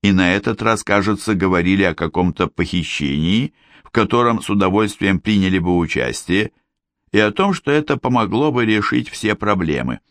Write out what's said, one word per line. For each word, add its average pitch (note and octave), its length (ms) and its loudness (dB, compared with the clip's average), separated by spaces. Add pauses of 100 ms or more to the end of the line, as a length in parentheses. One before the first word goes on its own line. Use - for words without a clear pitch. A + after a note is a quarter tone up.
и G2+ 120 4
на F#2 200 2
этот G#2 280 -2
раз, A2 240 0
кажется, G2+ 480 0
говорили F#2 500 2
о F2 100 0
каком-то E2+ 540 -2
похищении, E2 1040 -2 (300)
в - 60 -20
котором A#2 520 0
с - 80 -12
удовольствием G2+ 720 0
приняли F#2+ 400 2
бы F2 180 0
участие, D#2+ 760 -2 (580)
и G#3 80 2
о G#3 120 2
том, G3 220 0
что - 160 -6
это D3 280 0
помогло B2 560 0
бы A#2+ 120 0
решить A2 440 0
все G#2 260 -2
проблемы. D2 640 -2 (120)